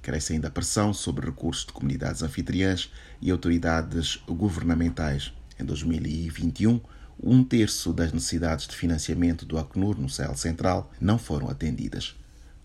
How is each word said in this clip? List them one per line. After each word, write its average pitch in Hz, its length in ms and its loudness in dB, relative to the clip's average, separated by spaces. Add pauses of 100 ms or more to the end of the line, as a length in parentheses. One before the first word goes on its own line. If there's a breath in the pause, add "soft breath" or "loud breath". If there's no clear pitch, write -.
Cresce 78 300 -2
ainda 78 160 0
a 71 40 -6
pressão 104 420 2
sobre - 320 -2
recursos - 400 -4
de - 80 -16
comunidades 69 500 -2
anfitriãs 90 680 0 (320 loud breath)
e 90 80 0
autoridades 82 960 0
governamentais. 82 1080 0 (260)
Em 69 60 -4
dois 73 180 -4
mil 82 220 0
e 80 240 -2
vinte 82 320 -2
e 104 60 6
um, 117 120 6 (420 loud breath)
um 127 220 8
terço 110 480 2
das 82 220 0
necessidades 82 540 -2
de - 80 -12
financiamento 82 720 0
do 80 120 -4
acnur 98 420 -2
no 67 100 -2
Sahel 69 280 -4
Central 92 520 0 (100)
não 104 180 4
foram 76 320 -2
atendidas. - 680 -4 (500 soft breath)